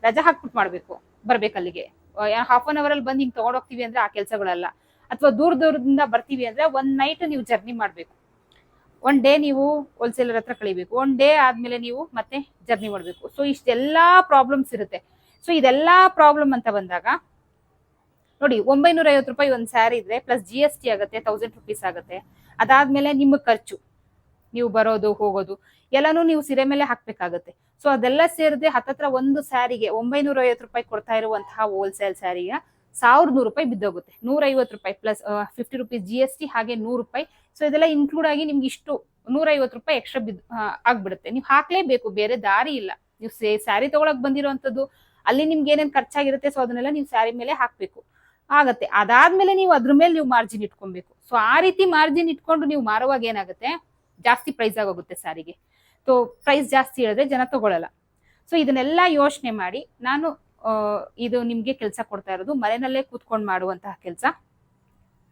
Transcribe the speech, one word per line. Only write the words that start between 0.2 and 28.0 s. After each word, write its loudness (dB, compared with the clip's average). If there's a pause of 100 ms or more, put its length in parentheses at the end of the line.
ಹಾಕ್ಬಿಟ್ಟು 0
ಮಾಡ್ಬೇಕು, -6 (260)
ಬರ್ಬೇಕು 0
ಅಲ್ಲಿಗೆ. -10 (280)
ಆ, -2
ಯಾ-, -2
half 2
an -2
hour 0
ಅಲ್ಲಿ -4
ಬಂದು -4
ಹಿಂಗ್ -4
ತಗೊಂಡ್ -2
ಹೋಗ್ತೀವಿ -8
ಅಂದ್ರೆ -6
ಆ 0
ಕೆಲ್ಸಗಳಲ್ಲ. -6 (440)
ಅಥವಾ 4
ದೂರ 2
ದೂರದಿಂದ 2
ಬರ್ತೀವಿ -4
ಅಂದ್ರೆ -2
ಒಂದ್ -2
ನೈಟ್ -2
ನೀವು -4
ಜರ್ನಿ -4
ಮಾಡ್ಬೇಕು, -10 (880)
ಒನ್ 4
ಡೇ 6
ನೀವು 0
ಹೋಲ್‌ಸೇಲರ್ -4
ಹತ್ರ -6
ಕಳಿಬೇಕು, -8
ಒನ್ 0
ಡೇ 6
ಆದ್ಮೇಲೆ 2
ನೀವು -8
ಮತ್ತೆ -8 (280)
ಜರ್ನಿ -2
ಮಾಡ್ಬೇಕು. -12
So -4
ಇಷ್ಟೆಲ್ಲಾ 4
ಪ್ರಾಬ್ಲಮ್ಸ್ 2
ಇರುತ್ತೆ. -10 (440)
So 0
ಇದೆಲ್ಲಾ 6
ಪ್ರಾಬ್ಲಮ್ 6
ಅಂತ -4
ಬಂದಾಗ -4 (1300)
ನೋಡಿ, 2
ಒಂಬೈನೂರ 4
ಐವತ್ತು 2
ರೂಪಾಯಿ 0
ಒಂದ್ -2
ಸ್ಯಾರಿ 2
ಇದ್ರೆ -6
ಪ್ಲಸ್ -4
ಜಿ -8
ಎಸ್ 0
ಟಿ -6
ಆಗುತ್ತೆ, -4
ತೌಸಂಡ್ -6
ರುಪೀಸ್ -14
ಆಗುತ್ತೆ. -10 (340)
ಅದಾದ್ಮೇಲೆ 2
ನಿಮ್ಮ 4
ಖರ್ಚು, -2 (760)
ನೀವು -2
ಬರೋದು 0
ಹೋಗೋದು -4 (340)
ಎಲ್ಲಾನು 2
ನೀವು 2
ಸೀರೆ -2
ಮೇಲೆ 0
ಹಾಕ್ಬೇಕಾಗತ್ತೆ. -8 (280)
So 2
ಅದೆಲ್ಲ 2